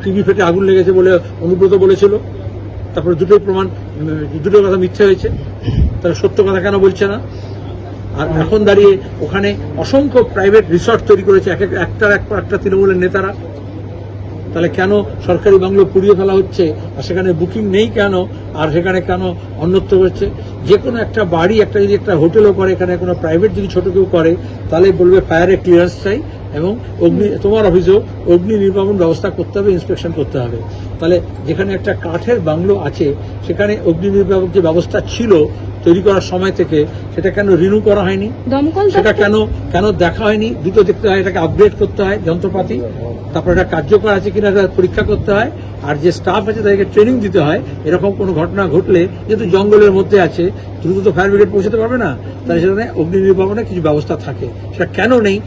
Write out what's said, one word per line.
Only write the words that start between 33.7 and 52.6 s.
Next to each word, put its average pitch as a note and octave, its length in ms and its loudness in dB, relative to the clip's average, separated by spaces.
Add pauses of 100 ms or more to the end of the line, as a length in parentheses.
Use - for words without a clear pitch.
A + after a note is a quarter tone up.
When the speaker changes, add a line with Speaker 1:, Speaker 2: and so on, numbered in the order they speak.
Speaker 1:
অগ্নি F3 240 0
নির্বাপক F#3+ 440 2
যে G3 80 2
ব্যবস্থা E3+ 480 0
ছিল G3 360 2 (380)
তৈরি E3+ 180 4
করার F#3+ 200 2
সময় F#3 300 -2
থেকে, D#3+ 340 0 (300)
সেটা F3 140 -2
কেন G3 260 2
রিনিউ G3 260 2
করা G3+ 200 2
হয়নি? F#3+ 280 -2 (200)
Speaker 2:
দমকল D#4+ 400 0
Speaker 1:
সেটা A3+ 220 2
Speaker 2:
দপ্তর G#3 120 2
Speaker 1:
কেন, G#3+ 220 2 (260)
কেন G3+ 200 2
দেখা F3 320 0
হয়নি? G#3+ 400 0
দুটো F#3+ 200 4
দেখতে G3+ 260 -2
হয়, F#3+ 100 0
এটাকে F#3 180 -4
আপগ্রেড E3 420 2
করতে G3+ 240 -2
হয় G3 220 -2
যন্ত্রপাতি, F3+ 560 -4 (520)
তারপর E3+ 180 0
এটা F3+ 120 2
কার্যকর F3+ 460 2
আছে G3 220 0
কিনা G3+ 180 0
এটা G3 180 2 (100)
পরীক্ষা F#3 240 2
করতে G#3 300 -2
হয়, A3+ 200 0 (320)
আর C#3+ 120 -4
যে D3+ 160 2
স্টাফ G3 380 -2
আছে A3 120 -4
তাদেরকে G3+ 240 2
ট্রেনিং A#3 340 2
দিতে G3+ 200 0
হয়। D#3 200 2 (260)
এরকম F3+ 260 0
কোনো F#3+ 220 -4
ঘটনা F3 340 -2
ঘটলে, F3 400 2 (200)
যেহেতু A3 220 -2
জঙ্গলের G#3 420 6
মধ্যে F#3+ 300 2
আছে, E3+ 300 0 (300)
দ্রুত F#3+ 220 -2
তো G3+ 80 2
ফায়ার F3+ 180 2
ব্রিগেড G3+ 220 4
পৌঁছাতে G#3 260 0
পারবে A#3 200 -2
না, E3 200 -4 (300)
তাই E3+ 140 0